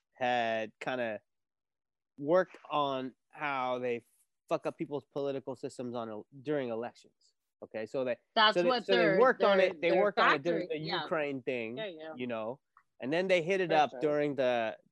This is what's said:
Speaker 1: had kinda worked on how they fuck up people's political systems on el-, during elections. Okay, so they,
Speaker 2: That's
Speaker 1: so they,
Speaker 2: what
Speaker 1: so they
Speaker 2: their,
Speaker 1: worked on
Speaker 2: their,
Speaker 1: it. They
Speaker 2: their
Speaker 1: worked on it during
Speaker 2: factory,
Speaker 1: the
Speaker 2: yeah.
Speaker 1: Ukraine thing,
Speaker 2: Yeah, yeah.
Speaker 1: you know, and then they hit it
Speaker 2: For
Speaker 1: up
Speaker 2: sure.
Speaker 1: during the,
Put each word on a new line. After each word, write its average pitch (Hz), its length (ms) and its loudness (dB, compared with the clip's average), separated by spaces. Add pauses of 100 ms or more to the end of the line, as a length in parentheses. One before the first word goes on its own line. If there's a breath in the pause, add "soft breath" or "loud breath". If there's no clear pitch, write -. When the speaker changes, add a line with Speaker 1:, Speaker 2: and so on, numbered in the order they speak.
(140)
Speaker 1:
had 113 580 0 (100)
kinda 120 400 -4 (960)
worked 170 400 2 (140)
on 135 420 -2 (180)
how 135 480 -4
they 123 260 -4 (440)
fuck 160 160 -2
up 147 120 -6
people's 147 360 -8
political 139 420 -6
systems 123 400 -8
on 113 140 -6
el-, 107 180 -12 (160)
during 139 260 -2
elections. - 640 -10 (300)
Okay, 110 220 -8
so 131 200 -4
they, 123 120 -2 (180)
Speaker 2:
That's 214 260 6
Speaker 1:
so - 20 2
they, 254 100 2
Speaker 2:
what 240 100 0
Speaker 1:
so 190 140 2
they 180 100 4
Speaker 2:
their, - 20 4
Speaker 1:
worked 233 340 4
on 196 160 6
Speaker 2:
their, - 20 6
Speaker 1:
it. 180 200 2
They 170 100 2
Speaker 2:
their - 20 4
Speaker 1:
worked 196 260 2
on 240 120 6
it 143 120 0
during 170 200 0
Speaker 2:
factory, 180 60 -10
Speaker 1:
the 156 100 -4
Speaker 2:
yeah. 156 300 -4
Speaker 1:
Ukraine 143 340 -2
thing, 123 420 -4
Speaker 2:
Yeah, - 20 -8
yeah. 160 260 -12
Speaker 1:
you 127 140 -8
know, 113 320 -6 (420)
and 123 120 -4
then 185 140 0
they 180 140 2
hit 190 200 0
it 170 100 -2
Speaker 2:
For 160 100 4
Speaker 1:
up 139 100 0
Speaker 2:
sure. 127 100 -12
Speaker 1:
during 147 340 0
the, 120 420 0 (140)